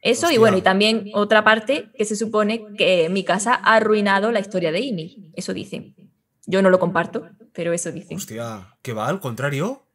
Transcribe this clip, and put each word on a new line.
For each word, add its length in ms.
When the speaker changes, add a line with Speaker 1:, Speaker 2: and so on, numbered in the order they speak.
Speaker 1:
Eso, 240
y 20
Speaker 2:
Hostia. 120
Speaker 1:
bueno, 180
y 40
también 520
otra 300
parte 520
que 80
se 100
supone 520
que 320
mi 160
casa 300
ha 220
arruinado 560
la 80
historia 300
de 100
Ymir. 540
Eso 200
dicen. 400
Yo 160
no 80
lo 100
comparto, 480
pero 180
eso 180
dicen. 280
Speaker 2:
Hostia, 480
¿que 100
va 160
al 120
contrario? 760